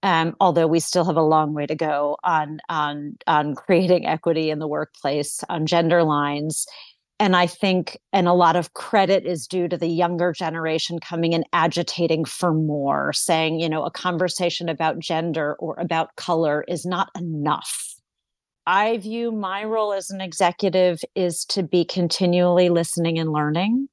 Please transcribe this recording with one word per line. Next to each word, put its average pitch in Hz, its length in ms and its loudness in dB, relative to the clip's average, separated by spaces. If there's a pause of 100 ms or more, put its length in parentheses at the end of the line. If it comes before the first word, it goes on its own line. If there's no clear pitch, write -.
Um, 165 360 2
although 165 280 4
we 160 120 4
still 170 240 0
have 165 140 2
a 160 60 4
long 156 320 4
way 147 100 -4
to 156 80 -4
go 147 500 -2
on, 156 360 -2 (100)
on, 147 560 -4
on 151 300 2
creating 180 500 2
equity 160 460 0
in 151 80 -2
the 156 80 -4
workplace, 147 840 -4
on 160 160 -2
gender 170 380 4
lines. 147 640 0 (520)
And 190 160 4
I 175 120 4
think, 185 500 -2 (160)
and 185 140 4
a 175 60 4
lot 185 220 6
of - 200 -2
credit 196 500 2
is 165 220 -6
due 180 200 -2
to 170 100 -4
the 165 100 -2
younger 175 440 0
generation 160 680 -4
coming 165 340 -2
and 165 200 0
agitating 165 720 0
for 175 280 -2
more, 143 580 0
saying, 160 480 0
you 165 100 -2
know, 156 140 -2
a - 80 -6
conversation 175 760 -4
about 160 300 -2
gender 160 560 -2
or 160 240 -8
about 160 380 -4
color 160 500 0
is 175 180 -6
not 180 320 -2
enough. 151 800 -4 (720)
I 208 300 2
view 226 340 -6
my 202 320 -6
role 214 280 -2
as 196 200 -6
an 190 100 -8
executive 180 760 0 (160)
is 180 300 -2
to - 180 -2
be 170 200 2
continually 175 880 2
listening 170 480 0
and 160 140 -2
learning. 175 600 0